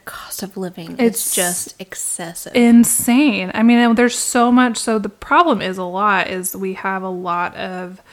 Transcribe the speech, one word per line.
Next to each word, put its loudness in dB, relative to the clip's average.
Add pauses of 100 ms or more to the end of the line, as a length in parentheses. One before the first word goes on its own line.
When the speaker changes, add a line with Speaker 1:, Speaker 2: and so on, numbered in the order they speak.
Speaker 1:
cost -12
of -10
living -10
Speaker 2:
it's -4
Speaker 1:
is -4
just -4
excessive. -10
Speaker 2:
insane. 4
I -2
mean, 6
there's 4
so 2
much. 4
So -2
the -4
problem 2
is -4
a -6
lot 0
is -6
we -6
have -6
a -6
lot -4
of -10 (120)